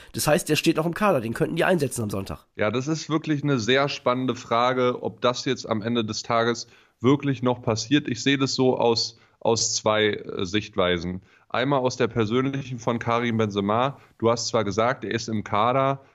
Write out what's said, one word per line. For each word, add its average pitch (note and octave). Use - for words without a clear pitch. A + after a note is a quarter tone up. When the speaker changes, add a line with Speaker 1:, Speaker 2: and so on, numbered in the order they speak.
Speaker 1:
Das -
heißt, D3+
der D3+
steht D#3
noch D#3
im E3+
Kader, F#3+
den A2+
könnten D#3
die D#3+
einsetzen C#3+
am G#2
Sonntag. F#2+
Speaker 2:
Ja, G#2
das C3
ist D#3
wirklich D#3
eine C#3+
sehr C3
spannende B2
Frage, B2
ob A2+
das B2
jetzt -
am A2
Ende A#2
des G#2+
Tages A#2
wirklich C3+
noch B2
passiert. B2
Ich -
sehe C#3
das C3+
so B2+
aus, A#2
aus -
zwei, G#2+
äh, -
Sichtweisen. F2+
Einmal C3+
aus B2+
der A#2+
persönlichen B2+
von A#2
Karim A#2
Benzema. A2
Du A2+
hast A#2
zwar A2+
gesagt, A2
er G2
ist A2+
im G#2+
Kader, C3+